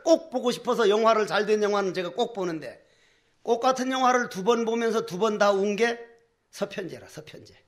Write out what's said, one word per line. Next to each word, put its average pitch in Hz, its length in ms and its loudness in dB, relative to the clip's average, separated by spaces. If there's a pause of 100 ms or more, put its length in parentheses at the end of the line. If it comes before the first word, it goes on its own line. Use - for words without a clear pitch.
꼭 - 280 2
보고 247 200 -2
싶어서 233 380 0
영화를, 220 380 4
잘 202 180 0
된 214 180 2
영화는 202 300 0
제가 175 180 -6
꼭 220 220 -2
보는데 165 500 -8 (600)
꽃 233 180 0
같은 254 300 0
영화를 254 400 2
두 185 140 -8
번 233 200 2
보면서 226 400 0
두 180 140 -8
번 214 180 0
다 202 160 4
운 202 240 -2
게 233 220 0 (540)
서편제라, 156 560 -10
서편제. - 460 -20 (140)